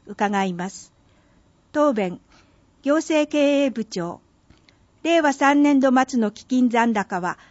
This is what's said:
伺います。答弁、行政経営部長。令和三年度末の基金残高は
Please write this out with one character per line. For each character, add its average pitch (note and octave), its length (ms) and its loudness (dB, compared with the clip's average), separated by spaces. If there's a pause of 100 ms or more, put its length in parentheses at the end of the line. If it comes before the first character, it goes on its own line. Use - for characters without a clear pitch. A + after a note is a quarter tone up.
伺 G3+ 380 -2
い F#3 100 -4
ま F3 160 -8
す。 - 220 -20 (800)
答 D4 220 0
弁、 G3 260 -4 (640)
行 C#4 120 0
政 D#4 360 -2
経 C#4+ 320 2
営 C#4 60 0
部 A3 160 -6
長。 F3 340 -10 (840)
令 E4 180 2
和 D4 100 2
三 C#4+ 320 2
年 C#4+ 160 4
度 C4 120 2
末 C4 280 0
の G#3+ 120 -2
基 - 120 -20
金 B3+ 260 0
残 A#3 220 0
高 G3+ 300 -4
は F3 160 -6 (140)